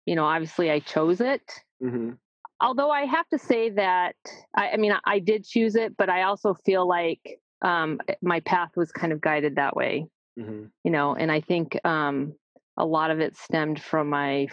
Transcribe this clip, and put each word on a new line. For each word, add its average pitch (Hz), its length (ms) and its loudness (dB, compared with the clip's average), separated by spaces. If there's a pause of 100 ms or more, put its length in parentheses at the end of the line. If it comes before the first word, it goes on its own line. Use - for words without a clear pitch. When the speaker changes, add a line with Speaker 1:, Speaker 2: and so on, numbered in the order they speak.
Speaker 1:
you 175 100 0
know, 156 80 2
obviously 160 460 0
I 151 100 2
chose 165 400 0
it. 254 220 0 (400)
Speaker 2:
Mm-hmm. 120 300 -4 (480)
Speaker 1:
Although 262 300 2
I 285 140 0
have 302 240 -2
to 302 100 0
say 226 320 0
that, 185 460 0 (400)
I, 202 140 2
I - 60 -2
mean, 208 160 2
I, 190 120 2
I 202 160 2
did 202 240 0
choose 226 320 2
it, 226 200 -2
but 190 140 2
I 180 120 2
also 196 320 0
feel 185 340 2
like, 170 500 -2 (260)
um, 165 360 0 (220)
my 175 180 0
path 175 360 0
was 170 140 0
kind 165 220 -2
of 156 80 -4
guided 151 360 0
that 139 200 0
way, 131 300 -2 (320)
Speaker 2:
Mm-hmm. 107 280 -10 (180)
Speaker 1:
you 170 60 0
know, 143 260 2
and 160 160 0
I 156 80 0
think, 170 440 -2
um, 147 500 0 (420)
a 165 100 0
lot 160 240 2
of 156 80 0
it - 180 -2
stemmed 156 460 -2
from 151 260 0
my 139 440 0